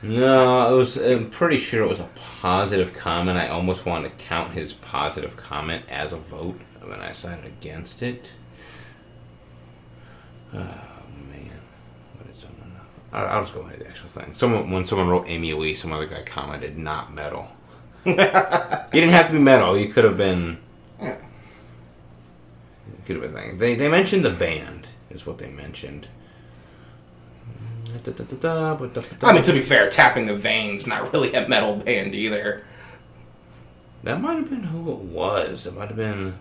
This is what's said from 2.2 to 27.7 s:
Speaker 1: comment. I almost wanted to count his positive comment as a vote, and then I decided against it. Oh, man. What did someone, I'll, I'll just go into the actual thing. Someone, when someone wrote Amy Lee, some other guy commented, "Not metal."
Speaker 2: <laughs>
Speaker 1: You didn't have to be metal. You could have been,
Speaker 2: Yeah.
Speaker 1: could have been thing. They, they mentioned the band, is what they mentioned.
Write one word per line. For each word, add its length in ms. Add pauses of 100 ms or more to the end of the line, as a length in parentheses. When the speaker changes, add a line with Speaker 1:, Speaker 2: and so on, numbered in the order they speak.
Speaker 1:
comment. 460
I 100
almost 380
wanted 320
to 60
count 280
his 200
positive 640
comment 520
as 240
a 40
vote, 440 (200)
and 100
then 100
I 80
decided 360
against 580
it. 300 (2250)
Oh, 60
man. 1000 (560)
What 100
did 100
someone, 360 (400)
I'll, 160
I'll 140
just 120
go 100
into 140
the 80
actual 220
thing. 260
Someone, 380
when 160
someone 180
wrote 220
Amy 260
Lee, 200
some 180
other 140
guy 160
commented, 540
"Not 380
metal." 340 (560)
Speaker 2:
<laughs> 0
Speaker 1:
You 960
didn't 140
have 140
to 40
be 60
metal. 400
You 100
could 160
have 120
been, 420 (420)
Speaker 2:
Yeah. 160 (1900)
Speaker 1:
could 100
have 160
been 0
thing. 260
They, 180
they 120
mentioned 360
the 60
band, 580 (220)
is 140
what 140
they 100
mentioned. 600 (2000)